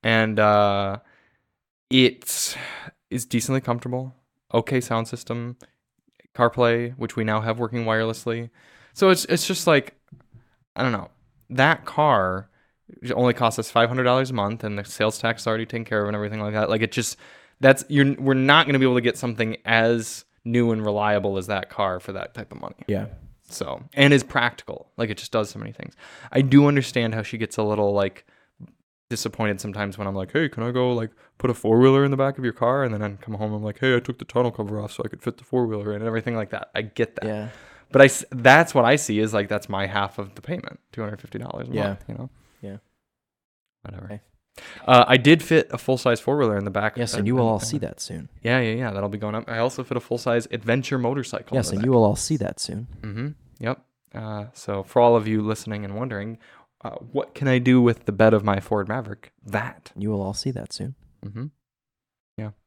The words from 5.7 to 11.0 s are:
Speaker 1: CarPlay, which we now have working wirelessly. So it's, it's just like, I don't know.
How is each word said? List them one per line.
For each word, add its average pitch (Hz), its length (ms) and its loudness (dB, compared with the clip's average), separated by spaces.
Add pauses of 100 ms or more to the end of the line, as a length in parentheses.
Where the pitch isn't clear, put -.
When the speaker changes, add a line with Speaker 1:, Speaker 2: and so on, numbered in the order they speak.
Speaker 1:
CarPlay, 120 600 2
which 131 200 -8
we 113 80 -2
now 107 160 0
have 113 180 -4
working 117 260 -4
wirelessly. 113 680 -2 (420)
So 190 180 6
it's, 180 140 4
it's - 240 0
just - 180 -2
like, 151 300 2 (800)
I - 80 -4
don't 127 80 0
know. 95 180 -6 (400)